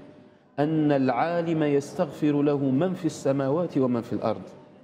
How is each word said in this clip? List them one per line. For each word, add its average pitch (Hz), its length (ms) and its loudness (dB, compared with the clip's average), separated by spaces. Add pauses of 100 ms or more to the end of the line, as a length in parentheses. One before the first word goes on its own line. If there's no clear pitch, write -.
(600)
أن 151 320 2
العالم 156 720 0
يستغفر 147 800 0
له 147 160 2
من 143 360 0
في 165 120 -8
السماوات 139 720 0
ومن 123 240 2
في 110 120 -8
الأرض. 104 280 -2 (420)